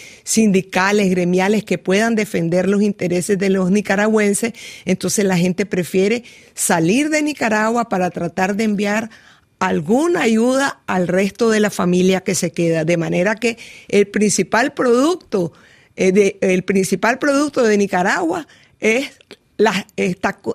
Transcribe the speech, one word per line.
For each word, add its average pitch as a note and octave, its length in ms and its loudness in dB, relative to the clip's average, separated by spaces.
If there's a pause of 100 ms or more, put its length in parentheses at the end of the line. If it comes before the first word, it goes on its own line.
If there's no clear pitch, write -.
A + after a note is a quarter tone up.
(240)
sindicales, G3 840 2
gremiales F#3 540 0
que F3 140 -2
puedan G#3+ 380 0
defender F3+ 520 -2
los G3+ 140 2
intereses F3+ 560 -2
de G3 120 0
los F#3+ 200 0
nicaragüenses, G#3 800 0 (320)
entonces F#3 400 -2
la F#3 140 0
gente F3+ 260 0
prefiere G3 580 -2 (320)
salir G3 560 0
de D4+ 120 0
Nicaragua A#3 640 -2
para F3+ 220 -2
tratar F#3 460 -4
de A3 80 -2
enviar G#3 460 -2 (480)
alguna F#3+ 640 0
ayuda B3+ 640 0
al F3+ 220 -2
resto G3 420 0
de A3 80 2
la G#3 120 0
familia F3+ 500 0
que F#3 160 -4
se E3+ 160 -4
queda. E3 320 0
De E3+ 120 0
manera F3 380 0
que A3+ 240 -4 (300)
el G3+ 180 2
principal G#3 680 0
producto, B3 800 0 (440)
eh, F#3 160 2
de, G3 280 2
el F#3 220 2
principal G3 560 0
producto C#4+ 460 0
de G#3+ 120 2
Nicaragua G#3 680 -2 (320)
es A3+ 320 -2 (500)
la, G3+ 360 0
está G3 380 -4
co-, - 200 -10